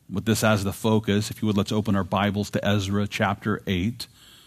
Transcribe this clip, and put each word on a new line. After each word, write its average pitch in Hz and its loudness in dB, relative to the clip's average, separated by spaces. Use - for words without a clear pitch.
With 92 -4
this 110 2
as 107 4
the 101 -2
focus, 107 2
if - -10
you 113 -2
would, 104 2
let's 98 0
open 107 0
our 98 0
Bibles 101 0
to - -4
Ezra 101 0
chapter 104 -2
eight. 98 -2